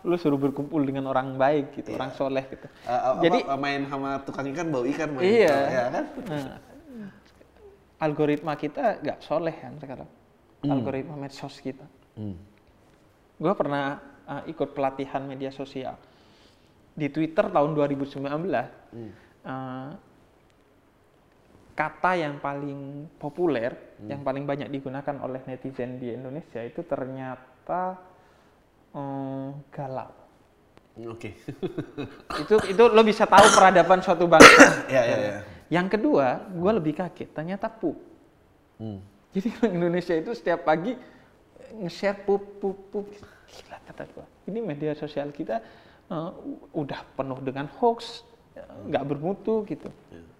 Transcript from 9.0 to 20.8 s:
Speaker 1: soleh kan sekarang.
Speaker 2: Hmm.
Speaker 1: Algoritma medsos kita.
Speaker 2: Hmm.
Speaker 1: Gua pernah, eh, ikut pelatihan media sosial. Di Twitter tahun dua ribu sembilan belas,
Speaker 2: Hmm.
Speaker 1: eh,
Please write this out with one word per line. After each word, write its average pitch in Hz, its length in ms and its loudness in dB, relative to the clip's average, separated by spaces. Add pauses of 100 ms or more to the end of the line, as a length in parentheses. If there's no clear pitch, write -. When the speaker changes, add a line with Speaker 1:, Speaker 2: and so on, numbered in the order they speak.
Speaker 1:
soleh 160 340 -4
kan 127 240 -16
sekarang. 143 320 -14 (520)
Speaker 2:
Hmm. 143 100 0
Speaker 1:
Algoritma 135 440 -4
medsos 139 420 -12
kita. 131 280 -12 (280)
Speaker 2:
Hmm. 104 240 -10 (1000)
Speaker 1:
Gua 170 180 0
pernah, 143 440 -2 (280)
eh, 143 220 -10
ikut 147 240 -4
pelatihan 135 500 -4
media 135 280 -10
sosial. 135 460 -10 (960)
Di 147 160 -4
Twitter 156 380 0
tahun 156 260 2
dua 147 140 2
ribu 139 180 -2
sembilan 139 360 -6
belas, 135 300 -2 (200)
Speaker 2:
Hmm. 113 220 -14 (320)
Speaker 1:
eh, 131 460 -10 (1800)